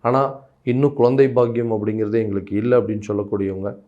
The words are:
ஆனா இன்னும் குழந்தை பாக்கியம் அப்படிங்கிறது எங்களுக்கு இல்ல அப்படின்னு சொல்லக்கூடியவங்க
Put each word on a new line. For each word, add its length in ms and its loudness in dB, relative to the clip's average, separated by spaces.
ஆனா 140 2
இன்னும் 280 2
குழந்தை 280 6
பாக்கியம் 380 0
அப்படிங்கிறது 480 -2
எங்களுக்கு 380 -4
இல்ல 180 2
அப்படின்னு 300 -4
சொல்லக்கூடியவங்க 600 -4